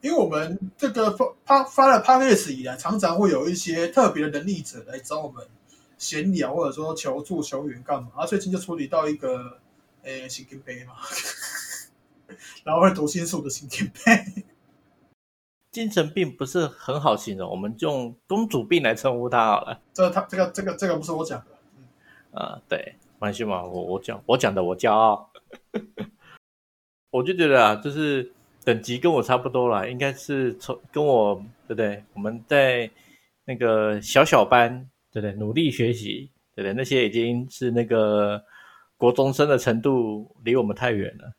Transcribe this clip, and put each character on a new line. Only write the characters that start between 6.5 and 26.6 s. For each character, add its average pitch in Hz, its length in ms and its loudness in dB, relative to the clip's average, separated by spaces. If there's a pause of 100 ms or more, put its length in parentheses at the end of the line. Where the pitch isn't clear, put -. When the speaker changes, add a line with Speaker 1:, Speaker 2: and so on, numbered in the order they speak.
Speaker 1:
或 165 100 0
者 135 60 -2
说 156 240 -6
求 143 260 -6
助、 160 220 -4
求 147 260 -6
援 123 140 -14
干 139 180 -4
嘛。 123 140 -14
啊， 160 100 -4
最 190 140 -2
近 185 120 -6
就 185 60 -2
处 170 180 -8
理 147 120 -6
到 156 200 0
一 151 60 -2
个， 127 460 -8 (420)
诶， 131 260 -12
神 135 220 -14
经 135 120 -18
病 123 260 -16
嘛， 120 80 -20 (760)
<laughs> - 920 -20
然 156 100 0
后 170 60 6
会 185 100 8
读 151 140 -2
心 170 180 -4
术 165 160 -6
的 143 120 -10
神 143 160 -12
经 202 200 -6
病。 - 560 0 (1300)
Speaker 2:
精 226 180 -4
神 165 220 2
病 160 200 -2
不 139 140 -6
是 160 220 0
很 139 340 -6
好 131 160 2
形 104 180 -8
容， 92 140 -6
我 95 60 -6
们 104 200 -6
就 160 140 -2
用 127 260 -4 (120)
公 214 200 -2
主 131 160 -2
病 160 200 2
来 113 100 2
称 123 240 -2
呼 123 100 -4
他 123 200 4
好 104 140 2
了。 - 200 -12 (100)
Speaker 1:
这 185 200 2
他、 180 100 -2
这 - 160 -8
个、 185 140 2
这 196 100 -10
个、 190 140 -6
这 196 120 -4
个 170 80 0
不 151 80 -6
是 160 80 -8
我 160 140 -4
讲 120 140 -10
的。 - 1000 -20
Speaker 2:
啊， - 300 -10
对， - 80 -2 (360)
没 - 80 -20
关 104 120 -2
系 113 100 -6
嘛， 92 200 -4
我、 90 200 -8
我 92 160 -4
讲， 104 280 -10
我 123 100 4
讲 117 160 2
的 95 100 0
我 90 140 -2
骄 110 160 2
傲。 110 380 4 (840)
<laughs> - 920 -20